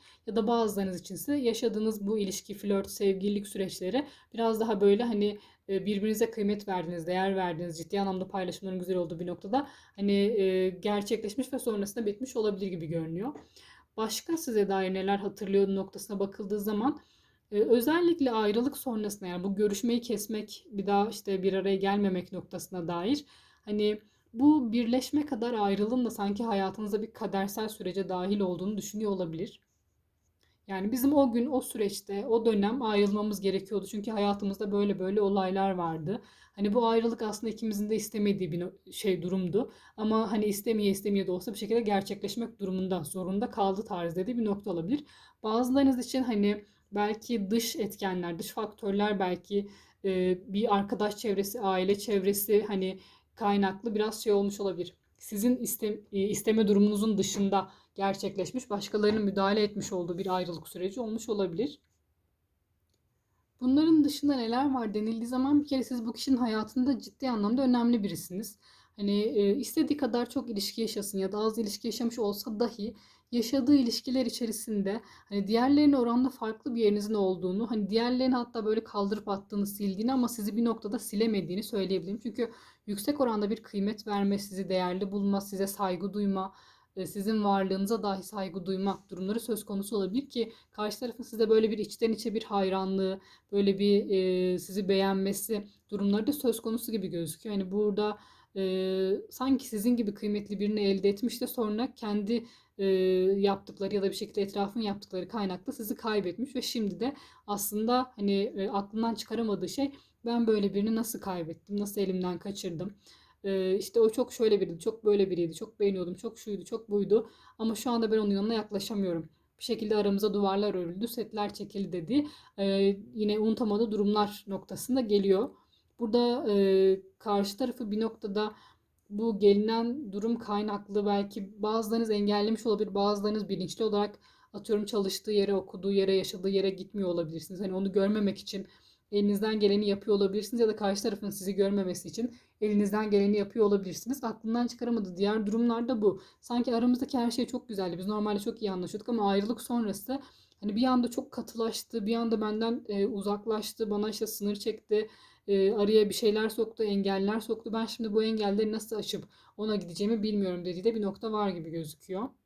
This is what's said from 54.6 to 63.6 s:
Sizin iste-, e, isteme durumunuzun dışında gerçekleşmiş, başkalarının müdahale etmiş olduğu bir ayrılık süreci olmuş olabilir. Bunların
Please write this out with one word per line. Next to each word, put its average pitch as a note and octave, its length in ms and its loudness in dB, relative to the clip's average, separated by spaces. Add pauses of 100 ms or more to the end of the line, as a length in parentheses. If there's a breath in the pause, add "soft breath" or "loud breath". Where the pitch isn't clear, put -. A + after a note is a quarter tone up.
Sizin A#3 400 0
iste-, A3 440 -4 (100)
e, G3 160 0
isteme G#3+ 400 2
durumunuzun G#3 500 4
dışında G3 540 0 (240 loud breath)
gerçekleşmiş, G3 760 -4
başkalarının G#3 540 0
müdahale G3+ 400 2
etmiş G#3 300 -4
olduğu F3 240 -4
bir F#3 180 -2
ayrılık E3+ 320 -4
süreci G3 320 -6
olmuş A3+ 300 -6
olabilir. G3+ 500 -2 (1800)
Bunların D4 440 6